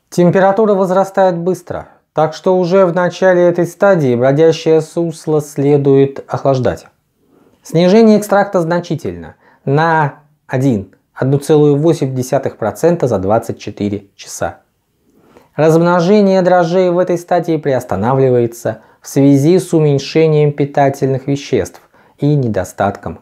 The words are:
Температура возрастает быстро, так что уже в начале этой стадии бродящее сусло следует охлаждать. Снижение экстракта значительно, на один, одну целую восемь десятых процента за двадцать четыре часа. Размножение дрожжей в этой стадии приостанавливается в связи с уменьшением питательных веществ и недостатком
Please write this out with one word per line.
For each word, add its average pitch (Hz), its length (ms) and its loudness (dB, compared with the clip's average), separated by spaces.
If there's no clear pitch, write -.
Температура 196 640 2
возрастает 185 600 0
быстро, 170 520 -8
так 156 220 -2
что 185 220 -2
уже 185 300 2
в 170 80 -4
начале 175 480 0
этой 175 240 0
стадии 170 480 0
бродящее 156 680 2
сусло 160 600 -4
следует 139 880 0
охлаждать. 127 580 -2
Снижение 202 560 4
экстракта 202 400 -2
значительно, 151 720 -6
на 151 560 0
один, 127 480 -2
одну 139 260 -2
целую 147 360 2
восемь 143 400 0
десятых 127 440 -4
процента 156 500 -2
за 107 100 -2
двадцать 101 400 -2
четыре 101 560 -8
часа. - 460 -12
Размножение 175 840 2
дрожжей 180 480 2
в 175 80 0
этой 180 200 -2
стадии 170 380 -2
приостанавливается 123 1300 -2
в - 80 -20
связи 139 500 4
с 180 140 -4
уменьшением 151 800 2
питательных 139 720 -2
веществ 135 540 -4
и 147 180 0
недостатком 98 840 -4